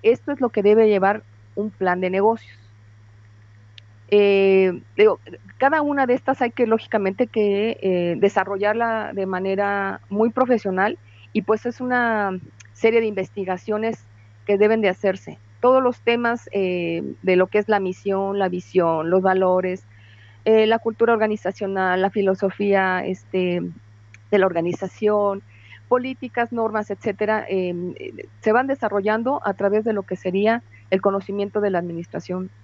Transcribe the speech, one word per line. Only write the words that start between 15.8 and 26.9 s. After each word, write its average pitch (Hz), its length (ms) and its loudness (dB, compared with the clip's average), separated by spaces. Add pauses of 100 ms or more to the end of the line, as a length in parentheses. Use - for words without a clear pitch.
los 247 200 -2
temas, 233 500 -2
eh, 180 520 -2 (180)
de 185 160 2
lo 185 100 4
que 208 120 0
es 208 100 -4
la 214 100 2
misión, 196 580 -4
la 190 120 0
visión, 170 600 -2
los 185 120 4
valores, 185 680 0 (560)
eh, 220 240 4
la 226 120 2
cultura 226 340 0
organizacional, 196 880 -2
la 190 80 2
filosofía, 190 960 0
este, 180 560 -4 (680)
de 208 80 2
la 190 80 4
organización, 196 960 -2 (460)
políticas, 247 640 -4
normas, 220 400 -4